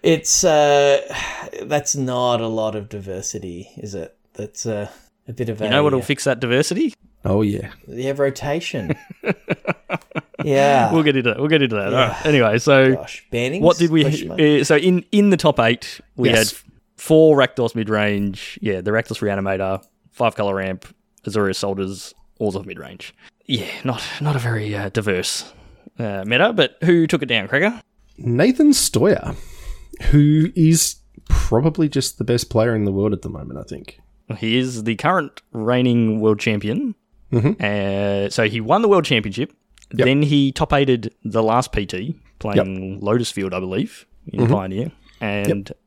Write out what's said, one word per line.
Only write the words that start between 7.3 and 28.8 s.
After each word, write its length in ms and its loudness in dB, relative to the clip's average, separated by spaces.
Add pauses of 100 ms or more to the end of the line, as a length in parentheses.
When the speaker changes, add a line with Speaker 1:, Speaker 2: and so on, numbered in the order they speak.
Speaker 3:
yeah. 300 -2 (160)
Speaker 1:
Yeah, 300 -6
rotation. 760 -2 (260)
Speaker 2:
<laughs> 120 -2 (1080)
Speaker 1:
Yeah. 480 4
Speaker 2:
We'll 120 4
get 120 4
into 140 -2
that. 100 -8
We'll 80 -2
get 140 4
into 140 0
that. 180 -2
All 140 4
right. 160 -6
Speaker 1:
Yeah. 60 0
Speaker 2:
Anyway, 280 4
so 380 6
Speaker 1:
Gosh, 360 -14
bannings? 300 -2
Speaker 2:
what 160 6
did 140 2
we, 120 4
Speaker 1:
Question 260 -2
mark? 120 -8
Speaker 2:
uh, 220 6
so 120 4
in, 360 2
in 180 4
the 80 4
top 220 2
eight, 420 0 (140)
we 140 2
Speaker 3:
Yes. 220 2
Speaker 2:
had 80 -16 (380)
four 400 6
Rakdos 360 0
midrange, 880 -2
yeah, 200 -2
the 100 -4
Rakdos 300 -2
Reanimator, 640 -2 (280)
five 240 0
color 200 -2
ramp, 300 -6 (400)
Azorius 300 0
Soldiers, 580 -6 (280)
Orzhov 240 -4
midrange. 460 -16 (340)
Yeah, 220 -4 (160)
not, 200 -6 (180)
not 140 -2
a 40 -2
very, 360 -4
uh, 140 -6
diverse, 640 -4 (460)
uh, 260 -6
meta, 280 2
but 300 0
who 240 4
took 140 0
it 60 -6
down, 200 0
Cracker? 340 0 (360)
Speaker 3:
Nathan 540 4
Stoyer, 640 2 (760)